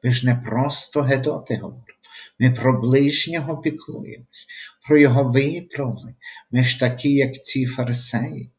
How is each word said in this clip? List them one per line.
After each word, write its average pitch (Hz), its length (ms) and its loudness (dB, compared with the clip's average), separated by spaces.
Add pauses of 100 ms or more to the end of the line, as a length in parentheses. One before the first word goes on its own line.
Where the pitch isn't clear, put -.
Ми 123 60 2
ж 120 160 0
не 120 100 4
просто 139 640 -2
гедоти 135 540 0
говоримо. 98 300 -12 (540)
Ми 123 120 6
про 117 300 2
ближнього 143 760 0
піклуємось, - 920 -10 (400)
про 147 120 6
його 139 240 6
виправлення. 139 920 -2 (360)
Ми 123 120 4
ж - 160 0
такі, 131 340 0
як 135 300 0
ці 131 220 -4
фарисеї. 123 920 -4